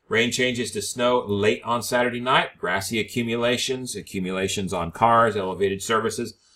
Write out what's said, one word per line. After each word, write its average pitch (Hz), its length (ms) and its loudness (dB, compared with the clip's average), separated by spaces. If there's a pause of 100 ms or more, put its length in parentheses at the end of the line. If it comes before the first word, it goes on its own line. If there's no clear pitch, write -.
rain 117 240 2
changes 120 400 0
to 104 120 -6
snow 123 420 2
late 101 380 2
on 117 180 0
Saturday 120 380 0
night, - 400 0
grassy 107 400 -2
accumulations, 120 960 -2
accumulations 92 800 -4
on 85 180 -4
cars, 117 440 6
elevated 95 460 -2
surfaces, 113 540 -2 (200)